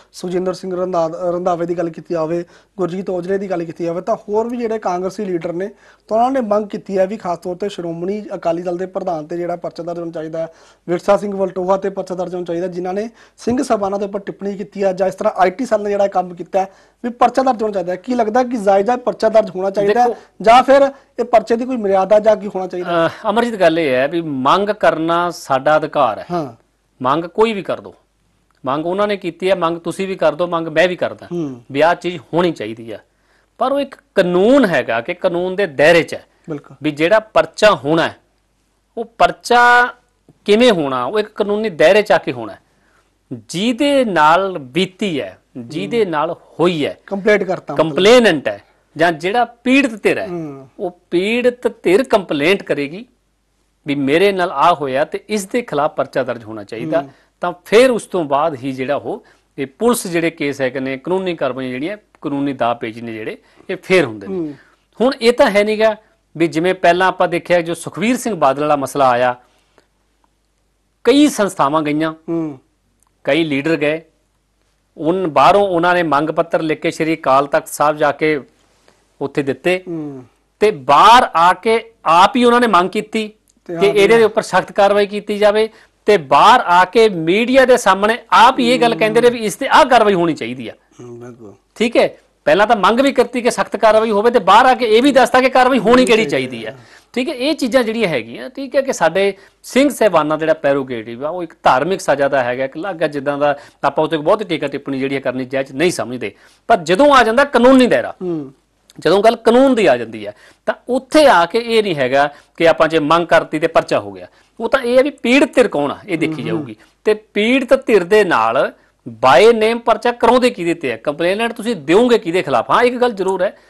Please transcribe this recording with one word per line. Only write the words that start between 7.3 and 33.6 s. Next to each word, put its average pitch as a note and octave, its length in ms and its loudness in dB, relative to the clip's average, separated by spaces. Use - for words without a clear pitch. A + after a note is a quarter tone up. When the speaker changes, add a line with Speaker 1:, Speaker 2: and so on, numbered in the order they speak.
Speaker 1:
ਤੌਰ F3+ 180 -8
ਤੇ G3+ 120 -6
ਸ਼੍ਰੋਮਣੀ F3+ 560 -8
ਅਕਾਲੀ E3+ 280 -4
ਦਲ F3+ 140 -6
ਦੇ F#3 100 -6
ਪ੍ਰਧਾਨ E3 400 -6
ਤੇ F3 100 -10
ਜਿਹੜਾ F3 200 -6
ਪਰਚਾ E3+ 260 -10
ਦਰਜ E3+ 160 -8
ਹੋਣਾ E3+ 120 -10
ਚਾਹੀਦਾ D#3+ 280 -10
ਹੈ, E3 100 -6
ਵਿਰਸਾ F3 280 2
ਸਿੰਘ G3+ 200 -4
ਵਲਟੋਹਾ F#3+ 400 -2
ਤੇ F#3+ 140 -4
ਪਰਚਾ F#3+ 240 -10
ਦਰਜ F3 200 -8
ਹੋਣਾ F3+ 100 -8
ਚਾਹੀਦਾ, E3+ 220 -6
ਜਿਨ੍ਹਾਂ F#3 280 -8
ਨੇ G#3+ 160 -8
ਸਿੰਘ B3 260 -4
ਸਾਹਿਬਾਨਾਂ G3+ 360 -2
ਦੇ G#3 60 -4
ਉੱਪਰ G3 160 -8
ਟਿੱਪਣੀ G3 360 -10
ਕੀਤੀ G3 280 -8
ਹੈ F#3+ 80 0
ਜਾਂ F#3 160 -2
ਇਸ F#3 60 -6
ਤਰ੍ਹਾਂ - 220 -4
ਆਈ F#3 140 2
ਟੀ A#3+ 160 -8
ਸੈੱਲ G#3+ 160 -2
ਨੇ G#3 80 -4
ਜਿਹੜਾ G3+ 160 0
ਕੰਮ F3+ 280 -4
ਕੀਤਾ F3+ 260 -4
ਹੈ, F#3+ 80 -4
ਵੀ A#3+ 60 -4
ਪਰਚਾ A#3+ 320 0
ਦਰਜ B3+ 200 0
ਹੋਣਾ A3 100 -2
ਚਾਹੀਦਾ F3+ 200 -4
ਹੈ। F#3 40 -6
ਕੀ B3 180 -8
ਲੱਗਦਾ A#3 280 2
ਕਿ B3 140 -4
ਜਾਇਜ਼ G3 340 2
ਹੈ B3 60 2
ਪਰਚਾ A3 320 -2
ਦਰਜ G#3 220 4
ਹੋਣਾ F#3 200 -4
ਚਾਹੀਦਾ G3+ 320 2
ਹੈ A#3 60 4
Speaker 2:
ਦੇਖੋ A#3 120 -4
Speaker 1:
ਜਾਂ A3+ 200 8
ਫਿਰ C4+ 300 4
ਇਹ A#3+ 60 -2
ਪਰਚੇ A#3 320 2
ਦੀ A#3 80 -4
ਕੋਈ B3+ 120 -6
ਮਰਿਆਦਾ G3 420 2
ਜਾਂ G#3+ 180 4
ਕੀ G3 100 -10
ਹੋਣਾ F#3 200 -8
ਚਾਹੀਦਾ? F3 400 -2
Speaker 2:
ਅਹ, G#3 240 -6
ਅਮਰਜੀਤ, A3+ 300 -2
ਗੱਲ E3 180 4
ਇਹ D3 160 0
ਹੈ C3 140 0
ਵੀ E3+ 120 -4
ਮੰਗ D#3 500 0
ਕਰਨਾ E3+ 600 0
ਸਾਡਾ D3 460 0
ਅਧਿਕਾਰ C#3+ 420 0
ਹੈ। - 120 -14
Speaker 1:
ਹਾਂ। D#3+ 220 -6
Speaker 2:
ਮੰਗ C#3+ 220 0
ਕੋਈ G#3+ 280 0
ਵੀ G3 100 -6
ਕਰ A#2+ 180 -6
ਦਿਓ, G2+ 140 -20
ਮੰਗ C#3+ 220 -4
ਉਹਨਾਂ G3 220 -2
ਨੇ G#3 80 -4
ਕੀਤੀ F#3 340 -6
ਹੈ, G3 40 4
ਮੰਗ E3+ 240 -4
ਤੁਸੀਂ E3+ 300 -8
ਵੀ F#3+ 80 -8
ਕਰ D#3+ 180 0
ਦਿਓ, F3 120 -4
ਮੰਗ E3 220 -6
ਮੈਂ D#3+ 200 0
ਵੀ F3+ 80 -4
ਕਰਦਾ G#2+ 360 -8
Speaker 1:
ਹੂੰ। C#3+ 300 -8
Speaker 2:
ਵੀ C3+ 80 -2
ਆਹ E3 140 4
ਚੀਜ਼ F3 240 -8
ਹੋਣੀ E3+ 180 0
ਚਾਹੀਦੀ A2+ 400 -12
ਹੈ। G2 120 -16
ਪਰ B3+ 140 -2